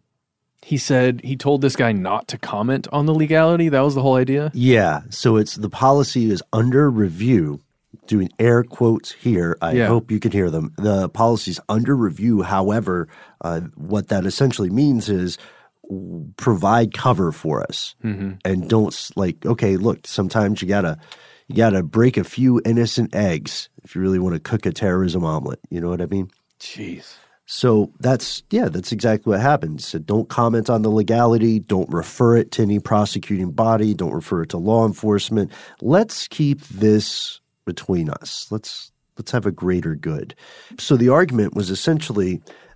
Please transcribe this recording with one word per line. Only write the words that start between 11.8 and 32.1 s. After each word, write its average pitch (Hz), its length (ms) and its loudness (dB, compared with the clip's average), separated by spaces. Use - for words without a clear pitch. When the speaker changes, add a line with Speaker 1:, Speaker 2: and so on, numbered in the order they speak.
Speaker 2:
review. 107 460 0
However, 95 680 -2
uh, 85 180 -4
what 92 340 -6
that 95 160 -2
essentially 101 460 0
means 120 400 0
is 90 260 -2
w-, 90 340 -12
provide 107 560 2
cover 95 360 2
for 76 320 -4
us. - 400 -10
Speaker 1:
Mm-hmm. 98 280 -6
Speaker 2:
And 95 260 -2
don't 110 240 4
s-, - 220 -12
like, 90 280 -2
okay, 107 320 0
look, 101 300 -2
sometimes 104 560 -2
you 90 60 -6
gotta, 92 280 0
you - 80 -6
gotta 104 260 4
break 113 340 2
a 131 80 -2
few 123 400 2
innocent 117 500 0
eggs 92 540 -4
if - 100 -20
you 90 60 -6
really 95 180 0
wanna 90 220 -2
cook - 240 -6
a 92 80 -2
terrorism 90 520 0
omelet. 71 440 -4
You 85 140 -6
know 87 80 -4
what 87 100 -4
I 87 60 -4
mean? 95 240 -6
Speaker 1:
Jeez. - 580 -14
Speaker 2:
So 110 560 2
that's, - 500 -2
yeah, 220 200 0
that's 95 220 -6
exactly 110 380 0
what 98 100 2
happened. 131 420 0
So - 160 -10
don't 104 320 -2
comment 117 400 0
on 113 100 2
the 107 100 2
legality. 113 720 4
Don't 92 320 -2
refer 117 460 2